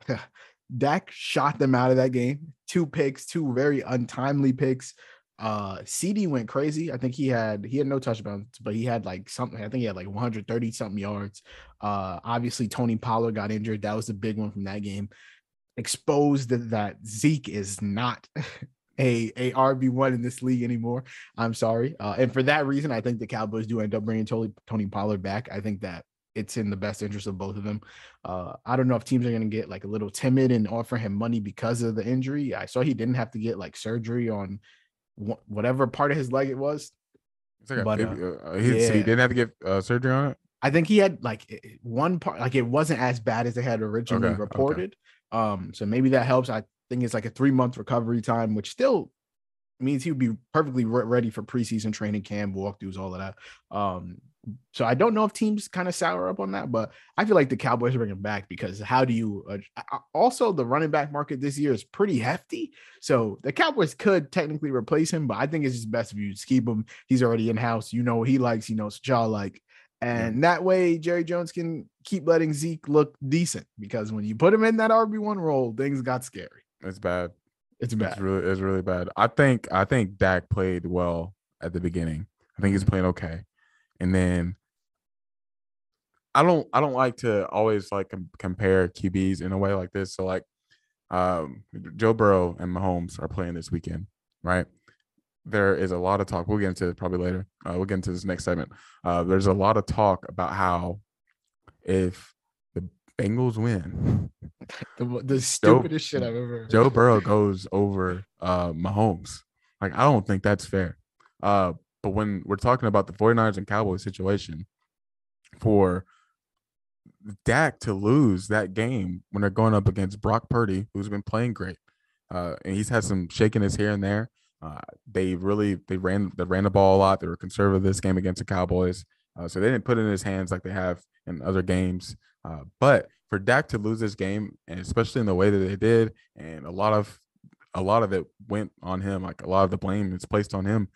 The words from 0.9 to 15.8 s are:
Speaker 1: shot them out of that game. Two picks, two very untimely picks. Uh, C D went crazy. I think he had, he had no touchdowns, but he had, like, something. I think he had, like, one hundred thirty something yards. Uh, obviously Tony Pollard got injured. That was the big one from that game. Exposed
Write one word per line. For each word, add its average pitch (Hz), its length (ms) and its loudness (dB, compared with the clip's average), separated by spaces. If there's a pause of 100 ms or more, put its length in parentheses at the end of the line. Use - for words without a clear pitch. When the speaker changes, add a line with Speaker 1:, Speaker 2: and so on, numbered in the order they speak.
Speaker 1:
shot - 480 0
them 135 160 4
out 127 160 4
of 131 60 6
that 131 140 4
game. 139 420 -2 (140)
Two 175 180 0
picks, 143 400 -2
two 151 280 -2
very 139 280 2
untimely 131 720 0
picks. 131 400 -2 (460)
Uh, 104 460 -6
C - 280 -4
D 202 140 0
went 127 200 -2
crazy. 151 440 -2
I 131 60 -8
think 127 180 -4
he 139 120 -2
had, 110 380 -2
he 120 120 -4
had 143 100 0
no 139 120 -2
touchdowns, 107 480 -6 (140)
but 107 140 -6
he 113 100 -2
had, 117 200 -2
like, 95 240 -10
something. 123 300 -8
I 104 100 -10
think 127 120 -4
he 117 40 0
had, 101 100 -4
like, 92 120 -12
one 101 140 -8
hundred 110 260 -6
thirty 117 240 -2
something 104 280 -8
yards. 101 420 -8 (400)
Uh, 98 420 -4
obviously 120 440 -4
Tony 117 280 -2
Pollard 113 400 -2
got 104 160 -4
injured. 107 300 -4
That 104 140 -4
was 110 120 -6
the 113 60 -6
big 104 240 -4
one 107 140 -4
from 101 140 -8
that 101 180 -8
game. 101 260 -8 (640)
Exposed 139 760 0